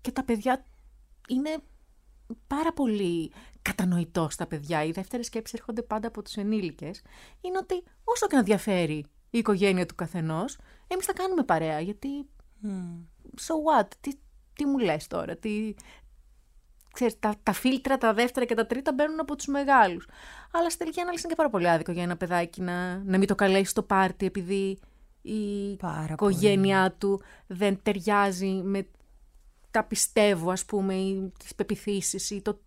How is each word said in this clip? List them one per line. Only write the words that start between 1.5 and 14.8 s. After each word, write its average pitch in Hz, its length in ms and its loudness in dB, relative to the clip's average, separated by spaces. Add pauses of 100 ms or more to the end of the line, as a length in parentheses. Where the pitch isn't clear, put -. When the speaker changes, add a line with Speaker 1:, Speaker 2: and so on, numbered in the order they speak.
Speaker 1:
πάρα 320 260 0
πολύ 202 580 0 (300)
κατανοητό 175 680 0
στα - 180 -8
παιδιά, 151 360 -2
οι 160 80 -2
δεύτερες 233 340 -6
σκέψεις 220 340 -8
έρχονται 233 220 -6
πάντα 220 260 -4
από 220 140 -10
τους - 140 -14
ενήλικες, 196 680 -4 (400)
είναι 370 160 -4
ότι 370 260 -4 (200)
όσο 453 240 0
και 302 80 0
να 247 80 6
διαφέρει 180 640 0 (240)
η 233 80 -2
οικογένεια 196 480 4
του - 100 -16
καθενός, 165 600 -4 (300)
εμείς 370 180 -4
θα 381 80 -2
κάνουμε 370 300 0
παρέα, 160 360 0
γιατί 208 280 -6 (520)
Speaker 2:
Μμμ. 180 400 -8 (400)
Speaker 1:
so - 140 -6 (280)
what, 196 60 0 (140)
τι, 277 100 -6 (420)
τι 294 120 -4
μου 277 120 0
λες 170 300 0